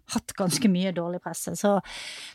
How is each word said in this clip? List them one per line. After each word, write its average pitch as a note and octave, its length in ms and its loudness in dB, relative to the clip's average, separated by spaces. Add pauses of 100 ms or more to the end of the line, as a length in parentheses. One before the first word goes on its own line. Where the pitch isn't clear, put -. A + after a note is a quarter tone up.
hatt - 280 -4
ganske F#3+ 320 2
mye F#3 240 2
dårlig F3 280 -2
presse. E3+ 340 -6
Så G3+ 240 4 (560)